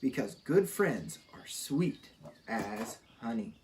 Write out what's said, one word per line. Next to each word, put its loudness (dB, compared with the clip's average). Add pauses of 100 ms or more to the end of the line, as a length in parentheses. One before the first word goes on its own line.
because 0
good 4
friends 0 (140)
are -18
sweet -2 (380)
as -4 (220)
honey. -4